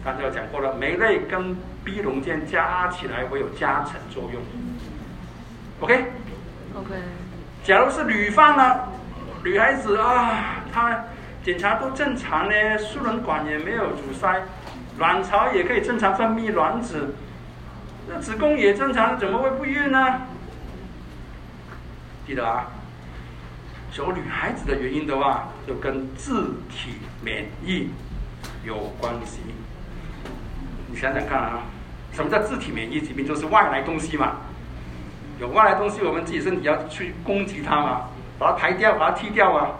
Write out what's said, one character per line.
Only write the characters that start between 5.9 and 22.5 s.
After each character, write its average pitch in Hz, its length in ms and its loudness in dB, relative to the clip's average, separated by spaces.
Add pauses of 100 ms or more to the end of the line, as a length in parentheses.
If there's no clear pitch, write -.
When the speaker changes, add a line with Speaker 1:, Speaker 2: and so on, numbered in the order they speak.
Speaker 2:
OK。 190 200 -6 (680)
Speaker 1:
假 196 160 8
如 262 100 8
是 294 160 0
女 208 240 2
方 294 280 10
呢， 254 220 8 (640)
女 185 160 2
孩 262 140 6
子 208 240 2
啊， 226 680 2 (100)
她 233 300 2 (400)
检 180 140 0
查 202 180 2
都 262 160 -2
正 269 240 0
常 190 340 0
呢， 214 280 4
输 214 240 -4
卵 233 200 0
管 151 240 0
也 151 120 -2
没 170 140 -4
有 220 200 0
阻 139 220 -6
塞， 185 300 0 (540)
卵 180 260 4
巢 220 300 4
也 185 100 6
可 247 100 2
以 208 80 4
正 240 160 0
常 196 180 2
分 226 160 2
泌 220 200 0
卵 160 300 2
子， 143 320 -6 (920)
那 - 120 -8
子 220 160 -6
宫 294 220 4
也 202 160 8
正 262 200 2
常， 226 240 4
怎 196 120 0
么 226 100 2
会 262 120 4
不 269 140 -2
孕 285 260 2
呢？ 262 300 6 (2000)
记 - 80 -6
得 120 140 0
啊， 123 200 0 (1300)